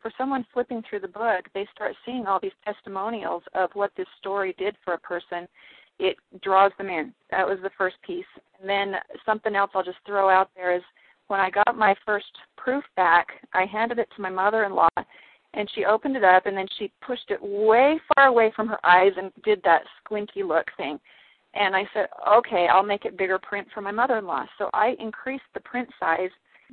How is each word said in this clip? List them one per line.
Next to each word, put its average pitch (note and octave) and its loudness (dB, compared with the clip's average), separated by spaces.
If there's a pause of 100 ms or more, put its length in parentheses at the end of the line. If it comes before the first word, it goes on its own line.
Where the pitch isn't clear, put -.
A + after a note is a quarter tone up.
for A3+ -10
someone C4 -4
flipping A#3+ -6
through G#3 -10
the F#3+ -10
book, A3 -4
they G3+ -6
start G#3 -8 (100)
seeing A#3+ -8
all F#3+ 0
these G3 -8 (120)
testimonials G3 -8 (120)
of F#3 0
what G3+ -4
this F#3 -6 (120)
story F#3+ -4
did G3+ -6
for F3+ -4
a E3 -6
person. F3 -10 (500)
It F#3 -2 (260)
draws G3 4
them G3 -8
in. E3 -6 (180)
That F#3+ 0
was G3 -4
the F#3+ -6
first F#3 -2 (100)
piece. F3 -10 (340)
And F#3+ -10
then G3 -2 (320)
something G#3+ -2
else G3+ 0
I'll F#3+ 0
just F3+ -12
throw G3 2
out F#3+ 4
there F3+ -2
is F3+ -6 (440)
when G3 -2
I F#3 0
got G#3+ 2
my G#3 4 (100)
first G#3 -2 (260)
proof C#4 -4 (120)
back, F3 4 (260)
I F#3 2
handed A3 -4
it A#3 -2
to G#3 -12
my F#3+ -8
mother-in-law, G3 2 (680)
and G#3 -6
she G#3+ -4
opened A3 2
it A3 0
up, F#3 6
and G3 -2
then F#3+ -4 (120)
she G3+ -8 (120)
pushed - -10
it G3+ -6
way A3 4 (160)
far C#4 8
away A#3 4
from A3 -4
her A3 -6
eyes F#3 6
and F#3 -8 (120)
did G#3 2
that E3+ 4 (160)
squinty G#3 -8
look E3 -2 (100)
thing. D3 -8 (540)
And G3 0
I G3+ -2
said, G#3 -2 (200)
"Okay, G#3 4
I'll F#3+ 6
make G#3 -4
it F#3+ -10
bigger F#3+ -2
print G3+ -10
for G#3+ -12
my G3+ -8
mother-in-law." G#3 -2 (120)
So G3+ -6
I A3+ 0
increased C4 -10 (100)
the - -14
print - -10 (100)
size F3+ -2 (420)